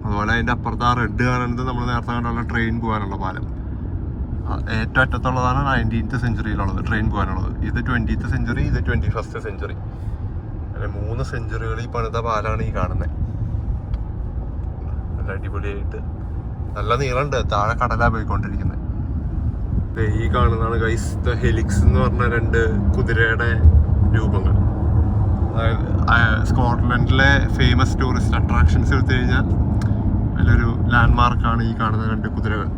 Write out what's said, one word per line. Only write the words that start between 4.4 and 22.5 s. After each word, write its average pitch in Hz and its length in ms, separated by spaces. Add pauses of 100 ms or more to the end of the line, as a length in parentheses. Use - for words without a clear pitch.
ആ, - 40 (260)
ഏറ്റവും 117 260
അറ്റത്തുള്ളതാണ് 127 560 (100)
നയൻറ്റീൻത് 113 540
സെഞ്ചുറിയിലുള്ളത്, 101 640
ട്രെയിൻ 110 260
പോകാനുള്ളത്. 92 380 (180)
ഇത് 120 100 (100)
ട്വന്റിeth 113 440
സെഞ്ചുറി, 120 380
ഇത് - 160
ട്വന്റി 120 300
ഫസ്റ്റ് 110 300
സെഞ്ചുറി. 98 280 (960)
അങ്ങനെ 101 260
മൂന്ന് 113 260 (100)
സെഞ്ചുറികൾ 113 520
ഈ - 20 (100)
പണിത 113 200 (120)
പാലമാണ് 110 400
ഈ - 100
കാണുന്നത്. 90 340 (2000)
നല്ല - 200
അടിപൊളിയായിട്ട്, 101 640 (760)
നല്ല 107 140 (120)
നീളമുണ്ട്. 135 340 (160)
താഴെ 104 200 (100)
കടലാ 113 320
പോയിക്കൊണ്ടിരിക്കുന്നത്. 98 680 (1120)
ദേ 113 80 (200)
ഈ - 20 (100)
കാണുന്നതാണ്, 117 480
ഗൈസ്, 113 260 (160)
ദ 120 200
ഹെലിക്സ് - 400
എന്ന് - 180
പറഞ്ഞ 123 320
രണ്ട് 117 260 (360)